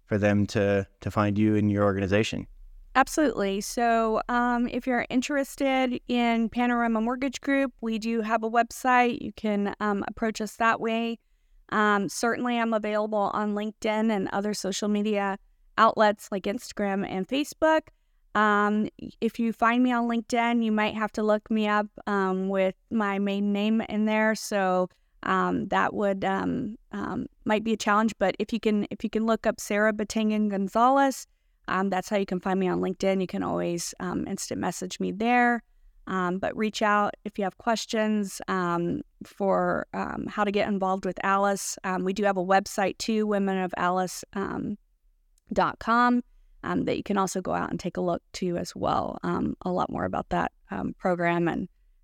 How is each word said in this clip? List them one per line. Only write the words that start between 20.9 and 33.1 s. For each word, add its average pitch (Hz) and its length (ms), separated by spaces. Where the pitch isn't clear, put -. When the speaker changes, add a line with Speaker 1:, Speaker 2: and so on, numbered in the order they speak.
Speaker 2:
have 214 180
to 226 100
look 214 280
me 214 160
up, 208 180
um, 190 420
with 190 240
my 202 300
maiden 202 340
name 214 280
in 214 240
there. 220 280
So, 185 560
um, 185 460
that 190 260
would, 196 320
um, 190 500
um, - 360
might 220 180
be 226 100
a 208 40
challenge. 214 400
But 190 220
if - 120
you 226 80
can, 214 300
if - 140
you 214 80
can 220 160
look 226 180
up 220 140
Sarah 214 340
Batangan 214 560
Gonzalez, 240 800
um, 190 240
that's 185 180
how 214 80
you 196 80
can 185 140
find 190 200
me 190 80
on 175 140
LinkedIn. 190 400